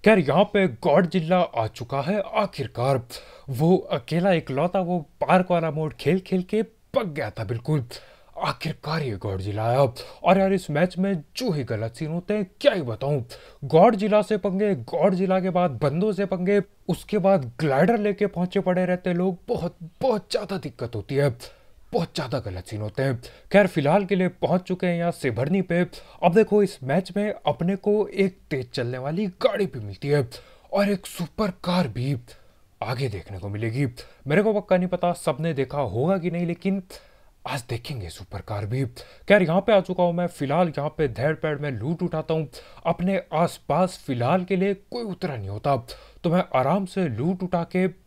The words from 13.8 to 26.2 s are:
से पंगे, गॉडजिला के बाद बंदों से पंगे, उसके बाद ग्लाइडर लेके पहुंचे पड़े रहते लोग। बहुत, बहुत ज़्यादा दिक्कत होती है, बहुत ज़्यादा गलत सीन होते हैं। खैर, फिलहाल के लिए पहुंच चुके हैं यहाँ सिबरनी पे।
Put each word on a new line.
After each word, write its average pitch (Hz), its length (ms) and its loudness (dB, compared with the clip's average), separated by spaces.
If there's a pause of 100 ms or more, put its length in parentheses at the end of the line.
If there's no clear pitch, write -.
से 214 140 -2
पंगे, 196 380 0
गॉडजिला 185 680 0
के 185 100 -2
बाद 180 200 0
बंदों 151 420 0
से 196 140 -2
पंगे, 190 360 0 (260)
उसके - 300 -2
बाद 175 420 2
ग्लाइडर 160 380 4
लेके 208 280 0
पहुंचे 180 340 -2
पड़े 185 260 0
रहते 180 260 -2
लोग। 180 260 0 (100)
बहुत, 175 340 -4
बहुत 214 480 -2
ज़्यादा 196 280 -4
दिक्कत 127 360 -8
होती 110 200 -6
है, 143 160 4 (640)
बहुत 180 220 -2
ज़्यादा 131 240 -4
गलत 92 280 -8
सीन 104 140 -8
होते 107 220 -4
हैं। 131 200 -2 (300)
खैर, 202 140 8
फिलहाल 170 380 2
के 185 100 -2
लिए 185 140 2
पहुंच 175 320 0
चुके 180 260 -4
हैं 175 120 0
यहाँ 170 120 0
सिबरनी 147 520 -2
पे। 175 240 2 (380)